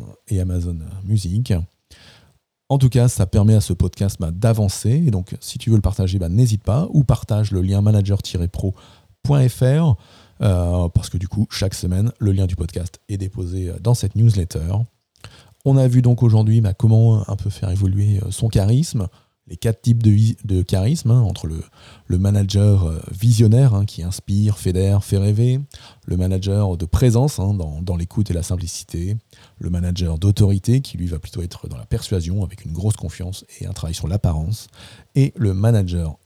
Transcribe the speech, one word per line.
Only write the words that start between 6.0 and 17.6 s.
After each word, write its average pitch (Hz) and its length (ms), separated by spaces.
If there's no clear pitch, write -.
bah, 85 120
n'hésite 107 340
pas, 127 260
ou 151 140
partage 107 480
le 95 100
lien 98 200
manager 101 420
tiret 85 240
pro 95 260
point 139 260
F - 140
R, 139 340
euh, 87 480
parce - 220
que 90 80
du 90 80
coup, 104 240
chaque - 240
semaine, 95 420
le 104 140
lien 95 160
du 90 80
podcast 85 520
est 101 100
déposé, 92 520
euh, 87 100
dans 110 140
cette - 220
newsletter. 95 580
On 135 140
a 131 100
vu 123 140
donc 120 220
aujourd'hui, 110 360
bah, 98 140
comment 110 560
un 101 60
peu 98 160
faire - 180